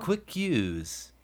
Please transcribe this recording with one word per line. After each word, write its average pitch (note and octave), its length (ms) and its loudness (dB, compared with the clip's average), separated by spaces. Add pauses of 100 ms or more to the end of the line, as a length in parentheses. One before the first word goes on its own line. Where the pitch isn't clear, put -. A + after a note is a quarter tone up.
quick G#3 240 0
cues. G2 840 0 (120)